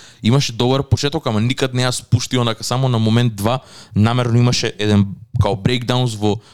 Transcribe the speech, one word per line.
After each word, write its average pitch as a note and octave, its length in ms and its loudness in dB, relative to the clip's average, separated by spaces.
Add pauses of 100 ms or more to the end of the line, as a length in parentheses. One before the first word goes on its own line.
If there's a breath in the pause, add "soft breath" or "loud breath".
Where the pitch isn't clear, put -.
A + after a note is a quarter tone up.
(200 loud breath)
имаше A#2+ 340 0
добар B2+ 300 0
почеток, D3 420 -2
ама G#2+ 160 0
никад B2 320 -2
не B2 80 -2
ја B2+ 100 0
спушти - 460 -2
онака, A#2 260 -2
само C3 240 -2
на A#2+ 120 2
момент A2+ 340 2
два A2+ 260 0 (340 loud breath)
намерно A#2+ 440 2
имаше A#2+ 380 0
еден G#2 300 2 (320)
као G2+ 180 2
breakdowns A#2+ 580 -2
во, G#2 220 0 (180 loud breath)